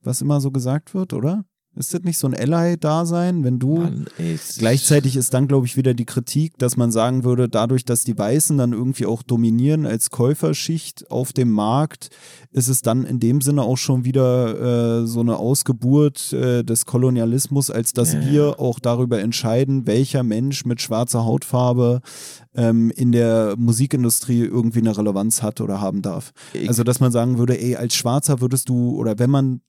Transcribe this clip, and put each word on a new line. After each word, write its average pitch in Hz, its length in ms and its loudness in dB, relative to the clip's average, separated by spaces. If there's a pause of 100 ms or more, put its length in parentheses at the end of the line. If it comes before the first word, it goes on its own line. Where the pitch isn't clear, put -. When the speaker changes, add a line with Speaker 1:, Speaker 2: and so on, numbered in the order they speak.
Speaker 1:
was - 180 -4
immer 143 200 2
so 135 100 -2
gesagt 135 440 -4
wird, 185 180 -4
oder? 170 320 -2 (300)
Ist - 200 -8
das 175 80 -4
nicht 175 160 -4
so - 80 -2
ein 131 80 0
Ally-Dasein, 170 1080 0
wenn 127 140 0
du 139 200 0
Speaker 2:
Mann, 151 260 -2 (140)
ey, 82 160 -4
es - 240 -10
Speaker 1:
gleichzeitig 135 580 2
ist 123 160 -2
dann, 131 160 2
glaub 135 160 2
ich, 123 140 -4
wieder 127 160 2
die 117 100 -4
Kritik, 147 540 -4
dass 123 180 0
man 117 160 2
sagen 123 320 0
würde, 123 240 2
dadurch, 120 380 0
dass 127 180 0
die 110 140 -4
Weißen 139 400 2
dann 123 160 2
irgendwie 123 320 -2
auch 113 160 -4
dominieren 123 640 2
als 110 240 -4
Käuferschicht 151 1000 -2
auf 131 220 -4
dem 123 180 2
Markt, 113 600 -2 (400)
ist 123 180 0
es 131 140 0
dann 120 240 0
in 127 140 -2
dem 117 200 2
Sinne 139 220 2
auch 127 160 0
schon 127 260 0
wieder, 123 960 2
äh, 117 40 0
so 117 140 -2
eine 117 180 0
Ausgeburt, 135 960 2
äh, 123 280 0
des 113 220 -2
Kolonialismus, 127 840 0
als - 240 -4
dass 123 180 2
Speaker 2:
Ja, 147 80 0
Speaker 1:
wir 147 280 4
Speaker 2:
ja. 139 100 -4
Speaker 1:
auch 123 200 -2
darüber 120 440 0
entscheiden, 123 640 0
welcher 127 380 2
Mensch 120 420 -2
mit 120 160 -4
schwarzer 117 420 -2
Hautfarbe, 123 800 2 (520)
ähm, 113 360 4
in 123 220 0
der 113 440 2
Musikindustrie 120 840 0
irgendwie 117 380 0
eine 110 140 2
Relevanz 104 480 -2
hat 107 200 -4
oder 101 180 -4
haben 98 220 -4
darf. - 300 -8 (200)
Speaker 2:
Ich 58 160 -6
Speaker 1:
Also, 117 160 0
dass 123 160 0
man 127 120 4
sagen 120 260 0
würde, 123 200 2
ey, 120 180 -2
als 120 180 -4
Schwarzer 127 480 0
würdest 127 260 -2
du, 120 260 0
oder 110 240 -2
wenn 123 120 2
man 135 380 0